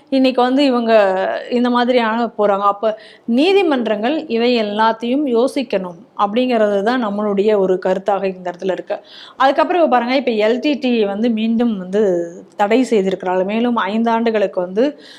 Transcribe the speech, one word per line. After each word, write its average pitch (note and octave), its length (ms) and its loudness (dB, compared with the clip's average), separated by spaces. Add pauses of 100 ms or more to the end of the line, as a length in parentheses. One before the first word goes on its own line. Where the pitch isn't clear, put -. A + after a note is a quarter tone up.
இன்னைக்கு C4 340 2
வந்து C4 220 2
இவங்க A#3+ 280 2 (580)
இந்த B3 200 0
மாதிரியான A#3+ 680 0
போறாங்க. G3+ 220 2
அப்ப G3+ 400 -2 (240)
நீதிமன்றங்கள் C4+ 1000 0
இவை A#3 360 0
எல்லாத்தையும் A3+ 640 -2
யோசிக்கணும் A3+ 760 -2 (180)
அப்படிங்கிறது G#3 640 0
தான் A#3+ 240 -2
நம்மளுடைய G#3 520 0
ஒரு F#3 280 2
கருத்தாக F#3+ 380 0
இந்த F#3 260 -6
இடத்துல F3+ 220 -6
இருக்கு. - 280 -6 (360)
அதுக்கப்புறம் D#4 480 2
இப்ப B3 140 2
பாருங்க, A#3+ 180 -2
இப்ப B3+ 140 0
எல் A3 300 0
டி D4 140 0
டி A#3+ 300 0
வந்து G#3 260 -2
மீண்டும் A3+ 480 0
வந்து F#3 240 -2 (540)
தடை A3 260 2
செய்திருக்கிறார்கள், F#3+ 640 0
மேலும் A3+ 320 -2
ஐந்து A3 340 -2
ஆண்டுகளுக்கு A3 500 0
வந்து, G3+ 400 -2 (180)